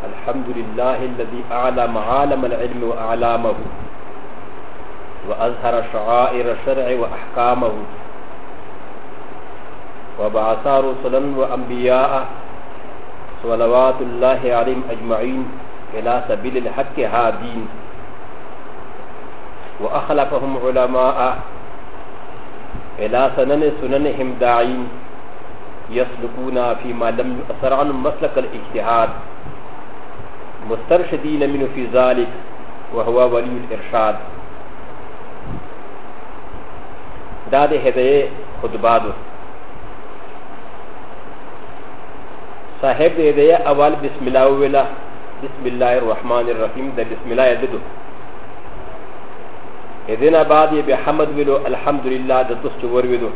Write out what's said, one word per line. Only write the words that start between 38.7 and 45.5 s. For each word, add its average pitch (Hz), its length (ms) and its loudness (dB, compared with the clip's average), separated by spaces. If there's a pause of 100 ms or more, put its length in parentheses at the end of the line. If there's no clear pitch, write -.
ده. 104 140 0 (3750)
صاحب 139 340 6
د 165 40 2
هداية 151 360 8 (120)
اول 147 240 6 (120)
بسم 135 220 -2
الله 131 220 6
وويله، 139 380 4 (560)
بسم 135 240 -4